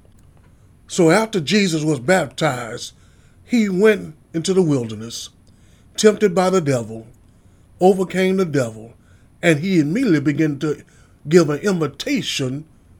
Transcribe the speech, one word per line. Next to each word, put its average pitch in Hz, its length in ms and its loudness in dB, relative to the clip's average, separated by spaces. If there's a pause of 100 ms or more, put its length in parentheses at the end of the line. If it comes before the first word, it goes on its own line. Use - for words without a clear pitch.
(880)
So 165 240 2
after 214 300 2
Jesus 165 420 0
was 151 160 -2
baptized, 127 920 -4 (500)
he 220 260 0
went 185 460 2 (180)
into 165 220 -4
the 185 80 4
wilderness, 117 680 -4 (680)
tempted 202 400 2
by 185 140 2
the 185 100 2
devil, 117 480 -4 (720)
overcame 190 560 2
the 190 80 0
devil, 117 500 -4 (480)
and 160 180 4
he 185 200 2
immediately 165 400 2
began 143 400 -2
to 151 240 -6 (440)
give 160 220 4
an 147 100 -4
invitation 160 1040 -4 (360)